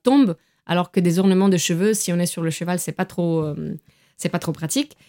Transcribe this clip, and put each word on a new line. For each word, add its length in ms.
tombe, 340
alors 240
que 100
des 180
ornements 300
de 80
cheveux, 380
si 180
on 60
est 80
sur 160
le 80
cheval, 280
c'est 140
pas 140
trop, 340
euh, 340
c'est 100
pas 100
trop 140
pratique. 460